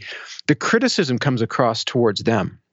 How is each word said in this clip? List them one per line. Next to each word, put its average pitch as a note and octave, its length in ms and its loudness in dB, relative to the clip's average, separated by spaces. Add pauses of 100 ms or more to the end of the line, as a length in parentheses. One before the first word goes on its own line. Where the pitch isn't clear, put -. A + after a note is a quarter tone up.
(480)
the D3 80 4
criticism G3+ 640 0
comes C3 220 0
across A2+ 420 0
towards A#2 400 0
them. G#2 360 0 (140)